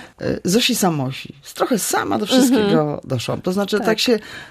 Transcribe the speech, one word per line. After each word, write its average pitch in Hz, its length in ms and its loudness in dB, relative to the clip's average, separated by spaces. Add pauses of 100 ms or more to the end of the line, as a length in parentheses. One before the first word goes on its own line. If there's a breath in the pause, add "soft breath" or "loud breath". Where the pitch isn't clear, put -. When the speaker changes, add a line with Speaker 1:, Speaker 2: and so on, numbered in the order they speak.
(200 loud breath)
Speaker 1:
e, - 240 -2
Zosi 226 300 2
Samosi. 147 680 -2
Z - 120 -18
trochę - 240 0
sama - 400 -2
do 208 80 -4
wszystkiego 240 540 4
Speaker 2:
Mhm. 147 240 -2
Speaker 1:
doszłam. 127 380 -4
To 185 100 -2
znaczy, 202 260 -2
tak. - 80 -2
Speaker 2:
Tak. 220 120 2
Speaker 1:
się 233 200 2 (320 loud breath)